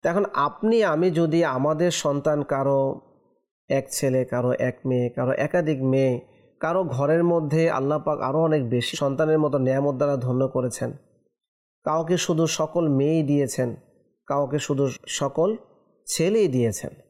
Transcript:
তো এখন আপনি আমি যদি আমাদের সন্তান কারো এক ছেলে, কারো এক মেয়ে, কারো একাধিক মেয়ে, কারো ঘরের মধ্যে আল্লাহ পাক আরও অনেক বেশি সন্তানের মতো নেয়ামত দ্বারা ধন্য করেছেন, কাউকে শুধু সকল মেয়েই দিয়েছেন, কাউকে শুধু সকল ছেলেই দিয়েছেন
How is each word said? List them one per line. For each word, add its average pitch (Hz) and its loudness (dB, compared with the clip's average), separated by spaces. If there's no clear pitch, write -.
তো - -2
এখন 196 0
আপনি 175 0
আমি 170 2
যদি 165 2
আমাদের 151 0
সন্তান 147 0
কারো 139 0
এক 135 0
ছেলে, 131 0
কারো 123 -2
এক 123 -2
মেয়ে, 123 0
কারো 127 -2
একাধিক 151 0
মেয়ে, 131 2
কারো 170 0
ঘরের 147 0
মধ্যে 160 2
আল্লাহ 139 0
পাক 156 -4
আরও 135 -2
অনেক 156 2
বেশি 120 -2
সন্তানের 156 0
মতো 143 0
নেয়ামত 135 0
দ্বারা 143 0
ধন্য 127 0
করেছেন, 127 -4
কাউকে 160 0
শুধু 165 0
সকল 160 -2
মেয়েই 147 2
দিয়েছেন, 135 0
কাউকে 139 -2
শুধু 139 0
সকল 156 -2
ছেলেই 196 2
দিয়েছেন 123 0